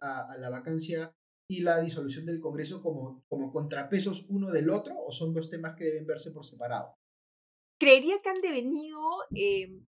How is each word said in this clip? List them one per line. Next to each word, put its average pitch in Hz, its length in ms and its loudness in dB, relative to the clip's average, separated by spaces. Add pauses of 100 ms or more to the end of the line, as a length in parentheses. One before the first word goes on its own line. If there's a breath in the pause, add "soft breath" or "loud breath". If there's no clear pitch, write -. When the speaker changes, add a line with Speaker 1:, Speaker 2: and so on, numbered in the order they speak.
Speaker 1:
a, 131 300 -6
a 131 40 -12
la 127 140 -6
vacancia 160 640 -4 (340)
y 180 120 -4
la 170 200 4
disolución 156 460 -4
del 165 140 -4
Congreso 156 420 -6
como, 135 480 -6
como 139 200 -4
contrapesos 156 800 -2
uno 196 220 0
del 156 180 4
otro 214 300 0
o - 120 -6
son 165 220 -2
dos 160 160 -2
temas 165 300 -8
que 170 60 -6
deben 156 220 -2
verse 156 260 -4
por 147 120 -14
separado? 117 500 -6 (840)
Speaker 2:
Creería 285 420 10
que 392 60 0
han 381 140 0
devenido, 302 580 -2 (340)
eh, 190 540 0